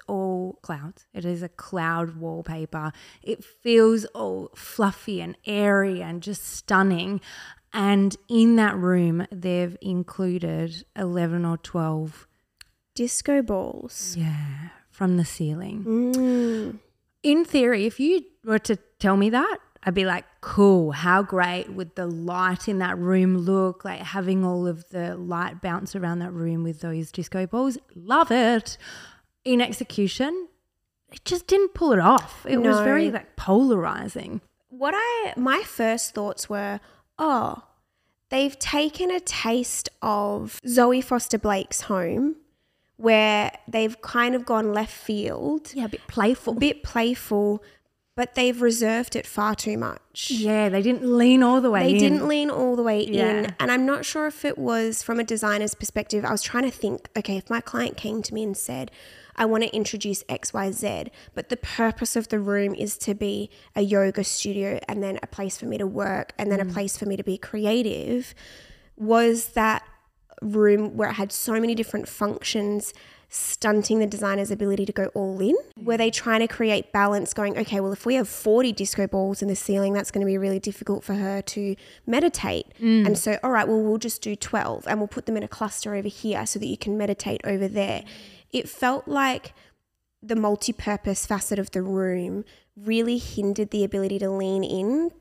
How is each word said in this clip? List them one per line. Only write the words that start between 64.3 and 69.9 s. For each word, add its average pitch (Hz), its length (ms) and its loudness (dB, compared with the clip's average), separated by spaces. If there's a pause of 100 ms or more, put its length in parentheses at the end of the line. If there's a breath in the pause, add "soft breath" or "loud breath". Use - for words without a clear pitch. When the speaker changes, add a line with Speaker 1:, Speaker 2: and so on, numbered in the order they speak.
Speaker 2:
and 208 140 -6
then 196 220 -6
a - 40 -10
place 196 300 -8
for - 80 -12
me 233 140 -4
to 202 80 -2
work 196 500 -4
and 202 140 -2
then 196 80 2
Speaker 1:
Mm. 190 100 -4
Speaker 2:
a 180 40 -6
place 196 240 -4
for 208 100 -8
me 196 100 -4
to 196 60 -8
be 190 160 -4
creative," 214 960 -2 (600 loud breath)
was 233 580 2
that 220 300 0 (580)